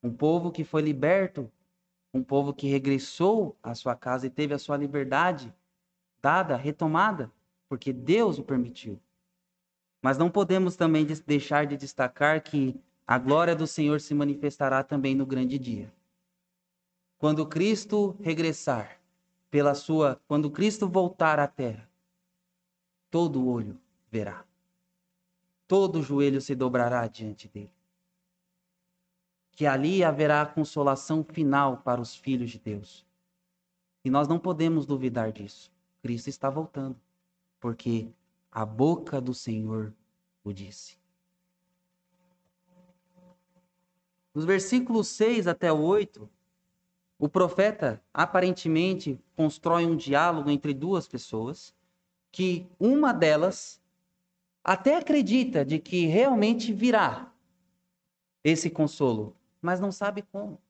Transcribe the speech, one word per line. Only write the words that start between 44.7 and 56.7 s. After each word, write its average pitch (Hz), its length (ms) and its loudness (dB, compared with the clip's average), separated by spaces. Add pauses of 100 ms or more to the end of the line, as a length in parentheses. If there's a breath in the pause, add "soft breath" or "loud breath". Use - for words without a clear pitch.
seis 220 380 2
até 175 240 2
o 156 100 2
oito, 175 480 0 (880)
o 147 80 0
profeta 180 720 2 (120)
aparentemente 170 1040 0 (160)
constrói 165 500 2
um 165 120 2
diálogo 147 520 2
entre 143 240 0
duas 165 340 -2
pessoas, 120 680 -10 (560)
que 180 340 -2 (140)
uma 269 340 4
delas 160 640 2 (840)
até 269 320 2
acredita 247 680 2
de 151 120 -2
que 175 280 0
realmente 226 680 4